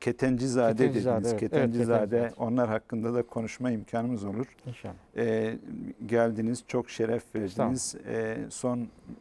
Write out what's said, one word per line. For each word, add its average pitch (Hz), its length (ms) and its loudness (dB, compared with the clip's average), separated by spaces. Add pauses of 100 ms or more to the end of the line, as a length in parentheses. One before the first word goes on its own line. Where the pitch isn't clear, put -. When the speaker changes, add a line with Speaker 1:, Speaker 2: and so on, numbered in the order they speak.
Speaker 1:
Ketencizade 123 720 2 (140)
Speaker 2:
Ketencizade, 123 320 2
Speaker 1:
dediniz. 113 140 2
Speaker 2:
evet. 104 100 -2
Evet, 113 100 0
Speaker 1:
Ketencizade, 117 520 4 (120)
Speaker 2:
Ketencizade. 117 280 -2
Speaker 1:
onlar 120 240 2
hakkında 113 460 -2
da 120 80 2
konuşma 117 480 -4
imkanımız 113 540 -2
olur. 101 220 -4 (200)
Speaker 2:
İnşallah. 117 280 -12 (220)
Speaker 1:
E, 113 420 0 (480)
geldiniz, 117 600 2
çok 123 220 -2
şeref 113 440 -2
verdiniz. 117 600 -2
Speaker 2:
Estağfurullah. 113 520 -6
Speaker 1:
E, - 40 -14
son 123 380 -4 (320)